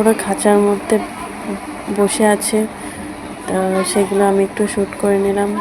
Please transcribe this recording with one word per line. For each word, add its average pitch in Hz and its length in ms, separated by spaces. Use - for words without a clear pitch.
ওরা 220 120
খাঁচার 202 340
মধ্যে 208 280
বসে 202 260
আছে, 208 240
তো 185 80
সেগুলো 196 400
আমি 196 180
একটু 208 140
শ্যুট 196 180
করে 202 240
নিলাম। 202 240